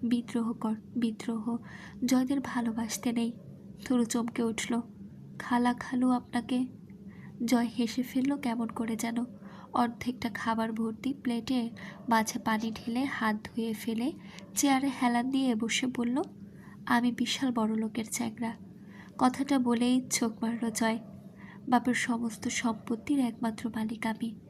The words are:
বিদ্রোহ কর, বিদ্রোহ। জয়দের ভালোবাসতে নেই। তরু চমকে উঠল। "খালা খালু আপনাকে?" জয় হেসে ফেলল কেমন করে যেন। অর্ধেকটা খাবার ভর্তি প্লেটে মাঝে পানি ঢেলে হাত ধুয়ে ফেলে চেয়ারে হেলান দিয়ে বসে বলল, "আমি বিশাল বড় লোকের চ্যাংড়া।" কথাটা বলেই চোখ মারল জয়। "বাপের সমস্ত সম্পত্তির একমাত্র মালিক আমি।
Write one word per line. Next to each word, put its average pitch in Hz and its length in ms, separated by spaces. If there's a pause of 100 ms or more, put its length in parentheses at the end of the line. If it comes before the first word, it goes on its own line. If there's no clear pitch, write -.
বিদ্রোহ 233 500
কর, 220 220 (200)
বিদ্রোহ। 226 640 (480)
জয়দের 262 380
ভালোবাসতে 233 680
নেই। 233 200 (560)
তরু 247 180
চমকে 233 380
উঠল। 226 380 (580)
"খালা 247 340
খালু 254 360
আপনাকে?" 247 560 (800)
জয় 240 220 (120)
হেসে 233 240
ফেলল 269 340
কেমন 233 300
করে 226 280
যেন। 233 200 (580)
অর্ধেকটা 240 560
খাবার 226 440
ভর্তি 226 400
প্লেটে 240 560 (400)
মাঝে 226 300
পানি 220 320
ঢেলে 240 320
হাত 226 400
ধুয়ে 226 300
ফেলে 226 400 (420)
চেয়ারে 277 360 (100)
হেলান 240 280
দিয়ে 262 260
বসে 214 320
বলল, 247 340 (640)
"আমি 247 260
বিশাল 247 400
বড় 220 240
লোকের 220 360
চ্যাংড়া।" 226 420 (640)
কথাটা 254 420
বলেই 247 420 (100)
চোখ 226 320
মারল 226 280
জয়। 226 280 (680)
"বাপের - 240
সমস্ত 233 540
সম্পত্তির 233 720
একমাত্র 226 560
মালিক 220 300
আমি। 226 300 (140)